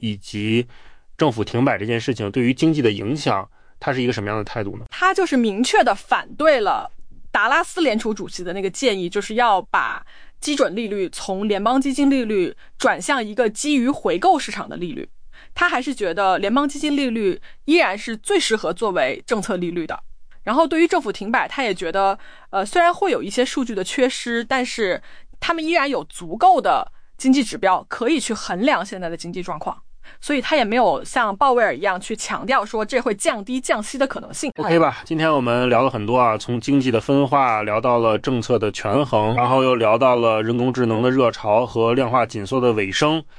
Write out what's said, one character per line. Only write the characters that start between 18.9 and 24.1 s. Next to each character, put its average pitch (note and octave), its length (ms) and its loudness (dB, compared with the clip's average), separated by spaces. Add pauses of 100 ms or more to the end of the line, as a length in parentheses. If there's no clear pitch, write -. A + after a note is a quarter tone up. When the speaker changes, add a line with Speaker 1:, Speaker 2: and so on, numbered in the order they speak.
Speaker 2:
为 C#3 340 0
政 A3 160 -2
策 F#3 160 -2
利 F3 140 -2
率 E3 160 -6
的。 - 160 -8 (440)
然 G#3+ 80 0
后 E4 100 4
对 D#4+ 160 0
于 E4+ 60 6
政 E4 160 2
府 G#3+ 80 -4
停 G3+ 200 -6
摆， G#3+ 180 0
他 C4+ 160 -4
也 G3+ 100 0
觉 E3 160 -6
得， G3 260 2 (340)
呃， G3 140 0
虽 F4 160 0
然 E4+ 140 6
会 F4+ 160 0
有 F3 100 2
一 F#3 80 -6
些 B3 160 0
数 C4 200 -2
据 A#3 100 -6
的 F#3+ 80 -2
缺 B3 260 0
失， A#3 360 -4